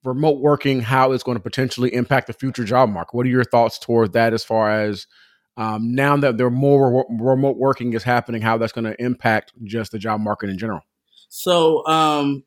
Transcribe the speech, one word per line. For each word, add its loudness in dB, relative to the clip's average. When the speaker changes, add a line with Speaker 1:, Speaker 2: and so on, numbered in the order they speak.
Speaker 1:
remote 0
working, 2
how 2
it's -2
gonna -4
potentially -4
impact 0
the -12
future -6
job 4
market. -8
What 0
are 0
your 2
thoughts 2
toward 2
that 4
as -2
far 0
as, -2
um, -4
now 2
that 0
there 2
more 2
re-, -6
remote 2
working -2
is -4
happening, -2
how 0
that's -2
gonna -6
impact -2
just -8
the -10
job -4
market -4
in -6
general? -6
Speaker 2:
So, 2
um, 0